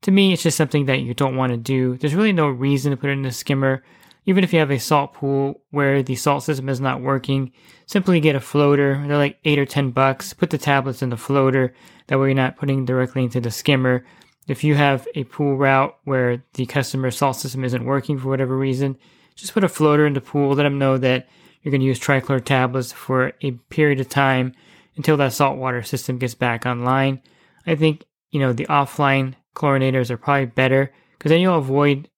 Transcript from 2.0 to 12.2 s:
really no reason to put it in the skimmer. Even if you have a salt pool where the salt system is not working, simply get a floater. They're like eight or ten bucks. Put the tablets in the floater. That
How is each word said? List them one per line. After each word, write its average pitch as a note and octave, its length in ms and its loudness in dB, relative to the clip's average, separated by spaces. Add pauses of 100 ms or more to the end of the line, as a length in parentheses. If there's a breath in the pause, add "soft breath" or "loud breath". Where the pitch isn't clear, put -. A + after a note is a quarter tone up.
really G#3 180 2
no D#3+ 160 2
reason C3+ 420 0
to C3+ 60 -2
put C#3 140 -4
it C#3 40 -2
in C#3 80 -6
the C3+ 80 -4
skimmer. C3 540 -2 (400 soft breath)
Even F#3+ 200 4
if F3+ 80 -2
you E3+ 60 4
have D3+ 120 2
a C3+ 80 0
salt C#3+ 360 0
pool C#3 560 -2
where C#3 320 0
the B2+ 120 -4
salt C#3+ 300 -2
system C3+ 240 -4
is C3 120 -2
not C3+ 200 -2
working, C3+ 520 -2 (340 soft breath)
simply F3+ 340 2
get D3 160 4
a C3+ 40 0
floater. C#3+ 680 2
They're D3 100 0
like C#3+ 280 0
eight D3 140 2
or C#3+ 80 2
ten C#3 240 -2
bucks. C3+ 420 0
Put - 180 -2
the D3+ 80 -2
tablets C3+ 440 0
in B2+ 80 -2
the A#2 60 -6
floater. C3+ 580 0 (320 loud breath)
That C3+ 140 0